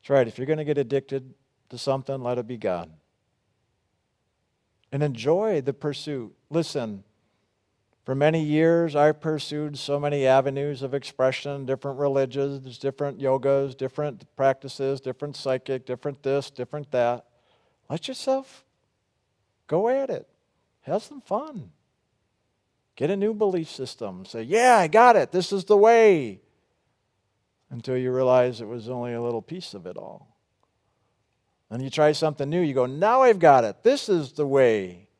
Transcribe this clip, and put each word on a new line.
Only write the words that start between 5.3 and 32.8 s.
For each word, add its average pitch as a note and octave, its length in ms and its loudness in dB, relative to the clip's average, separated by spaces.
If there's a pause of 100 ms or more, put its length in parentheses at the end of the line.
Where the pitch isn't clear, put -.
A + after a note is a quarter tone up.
the C3+ 120 -4
pursuit. C#3 600 -8 (160)
Listen, A#2+ 540 -4 (1000)
for C3 100 -4
many D#3 260 2
years, D#3 540 2
I D3 160 6
pursued D3+ 680 -6
so C#3+ 220 -4
many C#3+ 260 -2
avenues C3+ 560 2
of C3 120 -6
expression, C#3 720 -4
different C3+ 340 -6
religions, C3+ 800 -2
different C#3 420 -6
yogas, C3+ 560 0
different C3+ 480 -6 (140)
practices, C3+ 640 -2
different C3+ 340 -10
psychic, C3 500 -4
different C3 380 -10
this, C3+ 260 -2
different C#3 420 -12
that. A#2+ 340 0 (640)
Let - 180 -8
yourself C4 560 -6 (1040)
go G3 220 0
at C4 200 -2
it. E3+ 160 -8 (580)
Have F#3 200 -4
some C#4+ 160 -20
fun. A3 520 -8 (1200)
Get - 140 -4
a G3+ 80 -2
new G#3+ 160 -2
belief F#3 360 -2
system. G2 540 -12
Say, A2+ 200 -12
"Yeah, A3+ 340 4
I F3 100 4
got A3 300 8
it. C#3 160 2
This F3+ 180 -2
is G3 140 -4
the G#3 120 6
way." G3+ 600 6 (1300)
Until B2+ 280 -6
you B2+ 160 -2
realize B2+ 480 4
it G#2 60 -12
was A#2 220 -12
only A#2+ 220 -8
a A#2 100 -6
little A#2 200 -4
piece - 320 -16
of F2+ 120 -16
it F2+ 120 -12
all. - 360 -18 (1400)
Then A#2+ 120 -8
you C3+ 80 -8
try D3+ 240 2
something D3 360 -2
new. F3 120 0
You D3 120 0
go, B2+ 120 2